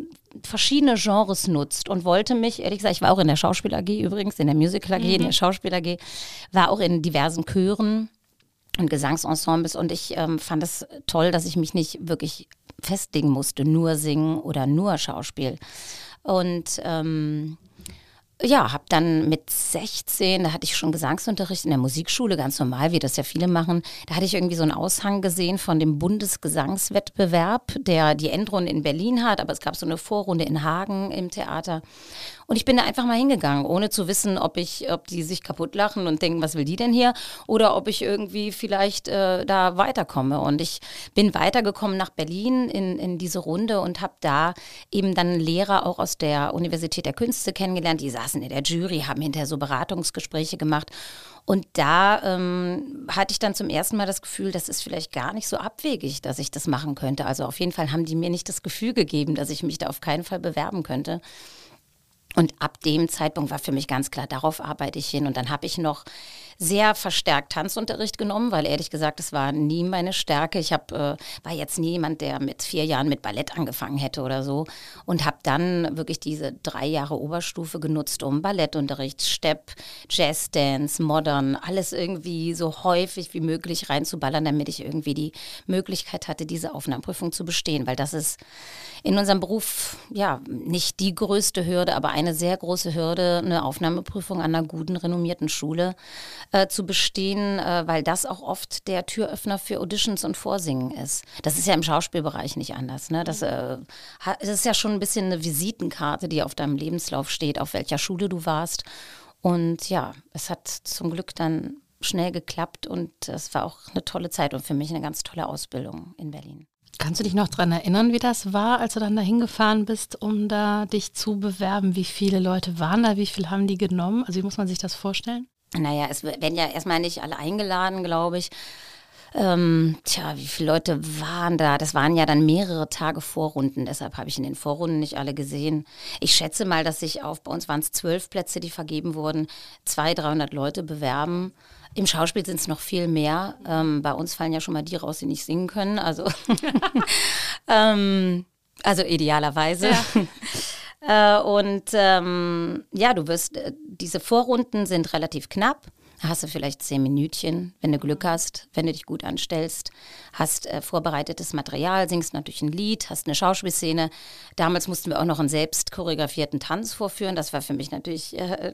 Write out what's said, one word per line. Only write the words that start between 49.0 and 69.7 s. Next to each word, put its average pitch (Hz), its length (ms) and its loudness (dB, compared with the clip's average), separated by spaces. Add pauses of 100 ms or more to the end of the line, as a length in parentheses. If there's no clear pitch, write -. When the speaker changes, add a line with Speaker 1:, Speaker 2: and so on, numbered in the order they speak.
Speaker 1:
haben 143 220 -2
hinterher 147 240 -2
so 151 120 -4
Beratungsgespräche 156 1000 -2
gemacht. 151 340 0 (560)
Und 190 260 2
da, 180 500 6
ähm, 180 840 -2
hatte 196 240 0
ich - 80 -4
dann 202 160 0
zum 208 120 -4
ersten - 280 0
Mal 202 100 0
das 190 160 -4
Gefühl, 196 300 -4
das 180 160 -4
ist - 140 -4
vielleicht 170 280 -8
gar 135 220 -4
nicht 214 160 -6
so - 80 -2
abwegig, 180 640 -4
dass 135 160 -4
ich 143 140 -6
das - 160 -4
machen 143 260 -2
könnte. 139 320 -2
Also 139 180 -2
auf 123 140 -6
jeden 180 140 -2
Fall 156 180 0
haben 165 140 0
die 160 100 -4
mir 170 160 0
nicht 175 180 -4
das - 140 -6
Gefühl - 320 -4
gegeben, 151 400 2
dass 139 160 -2
ich - 140 -6
mich 156 140 -2
da - 100 -4
auf - 120 -8
keinen 160 220 -2
Fall 180 160 -6
bewerben 160 460 -2
könnte. 147 360 -4 (1160)
Und 165 220 6
ab - 220 -4
dem 160 280 4
Zeitpunkt 156 420 -2
war 147 80 -4
für - 140 -4
mich 135 160 0
ganz 139 220 0
klar, 135 160 -6
darauf 156 340 -2
arbeite 147 380 -6
ich 143 100 -6
hin. - 180 0
Und 131 120 -2
dann 120 100 -2
habe 143 160 -4
ich - 140 -4
noch 156 260 -2 (540)
sehr 202 360 4
verstärkt - 580 2
Tanzunterricht 208 680 -4
genommen, 214 320 0
weil 185 160 2
ehrlich 165 240 -2
gesagt, 151 300 -2
es - 120 -8
war 139 200 0
nie 156 320 2